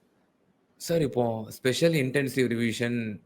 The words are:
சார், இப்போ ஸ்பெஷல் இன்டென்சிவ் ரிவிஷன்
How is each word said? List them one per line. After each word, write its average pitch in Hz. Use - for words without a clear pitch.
சார், 165
இப்போ 117
ஸ்பெஷல் 131
இன்டென்சிவ் 131
ரிவிஷன் 117